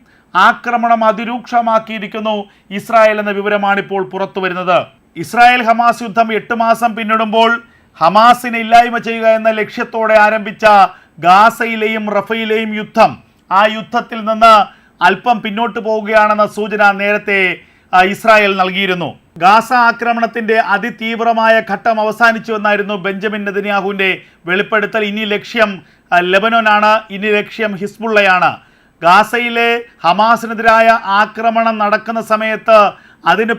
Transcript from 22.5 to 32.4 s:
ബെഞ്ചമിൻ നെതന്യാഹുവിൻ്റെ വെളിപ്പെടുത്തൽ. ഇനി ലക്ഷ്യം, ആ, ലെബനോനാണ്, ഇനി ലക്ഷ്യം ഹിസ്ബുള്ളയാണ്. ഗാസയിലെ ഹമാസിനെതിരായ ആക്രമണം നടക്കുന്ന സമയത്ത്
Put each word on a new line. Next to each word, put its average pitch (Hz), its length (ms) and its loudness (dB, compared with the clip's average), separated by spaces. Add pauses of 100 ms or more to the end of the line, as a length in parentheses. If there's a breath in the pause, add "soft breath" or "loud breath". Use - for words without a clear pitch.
ബെഞ്ചമിൻ 202 440 -6
നെതന്യാഹുവിൻ്റെ 196 600 -4 (420 soft breath)
വെളിപ്പെടുത്തൽ. 208 600 -2
ഇനി 208 140 -6 (100)
ലക്ഷ്യം, 208 360 -2 (440 soft breath)
ആ, 180 40 4 (140)
ലെബനോനാണ്, 214 600 2 (240)
ഇനി 202 220 -4
ലക്ഷ്യം 208 340 -6 (100)
ഹിസ്ബുള്ളയാണ്. 196 680 0 (540 soft breath)
ഗാസയിലെ 233 640 2 (360 soft breath)
ഹമാസിനെതിരായ 226 800 2 (320)
ആക്രമണം 226 640 -2
നടക്കുന്ന 214 480 -2
സമയത്ത് 220 480 2 (540 soft breath)